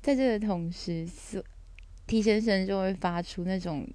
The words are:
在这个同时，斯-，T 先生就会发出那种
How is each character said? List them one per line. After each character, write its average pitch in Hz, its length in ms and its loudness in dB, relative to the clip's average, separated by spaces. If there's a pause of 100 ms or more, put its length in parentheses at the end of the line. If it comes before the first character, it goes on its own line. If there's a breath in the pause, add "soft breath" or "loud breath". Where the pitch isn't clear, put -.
在 277 140 4
这 262 100 4
个 220 220 4
同 170 240 -2
时， 165 340 -4
斯 - 380 -10 (640)
-，T 220 140 4
先 214 200 4
生 196 240 4
就 196 140 0
会 190 140 2
发 175 280 -2
出 175 220 -6
那 185 160 0
种 160 360 -4